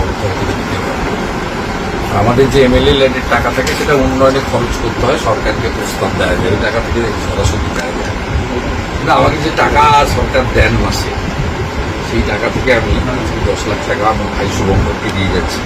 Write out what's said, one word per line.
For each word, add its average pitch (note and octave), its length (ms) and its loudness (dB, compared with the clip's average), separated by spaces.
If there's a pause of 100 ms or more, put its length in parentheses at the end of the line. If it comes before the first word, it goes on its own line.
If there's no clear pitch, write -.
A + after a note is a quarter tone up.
কোথাও F#2 320 -4
থেকে - 200 -2
দিতে - 260 -4
পারবো। - 260 -4 (960)
আর - 160 -2
আমাদের B2 300 4
যে C#3 140 4
এমএলএ C3 320 4
ল্যান্ডের C3 340 2
টাকা B2 220 2
থাকে B2+ 240 0
সেটা D3+ 140 0 (120)
উন্নয়নে C3+ 440 4
খরচ B2 240 0 (100)
করতে G#2 240 -2
হয়, C3 200 2
সরকারকে G2 480 0
প্রস্তাব F#2+ 440 -4
দেয় F#2+ 220 0
যে F#2 120 0
ওই G#2 120 0
টাকা G#2+ 200 0
থেকে A#2 160 0 (240)
সরাসরি - 520 0
দেয়। - 160 -6 (1000)
কিন্তু - 240 -2
আমাকে C3+ 260 2
যে D#3+ 60 0 (120)
টাকা - 200 4 (320)
সরকার - 280 2 (120)
দেন A2+ 180 4 (100)
মাসে, - 280 -2 (960)
সেই A#2 240 0
টাকা G#2 240 -2
থেকে B2 240 2
আমি G#2+ 140 0 (560)
দশ F#2+ 200 -2
লাখ - 100 -2 (100)
টাকা B2 140 -2 (100)
আমার G#2 220 -2
ভাই - 120 -2 (100)
শুভঙ্করকে G2+ 600 0
দিয়ে F#2+ 180 0
যাচ্ছি। F2 300 -2